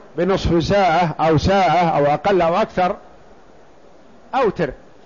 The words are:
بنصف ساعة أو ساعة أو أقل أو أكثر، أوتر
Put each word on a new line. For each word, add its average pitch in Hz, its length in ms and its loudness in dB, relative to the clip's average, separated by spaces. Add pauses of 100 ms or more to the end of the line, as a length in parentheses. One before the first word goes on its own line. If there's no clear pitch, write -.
(160)
بنصف 170 480 0
ساعة 175 560 0
أو 156 180 2
ساعة 175 600 2
أو 143 80 2
أقل 170 360 0
أو 170 140 0
أكثر، 196 400 -2 (1400)
أوتر 190 360 -2 (360)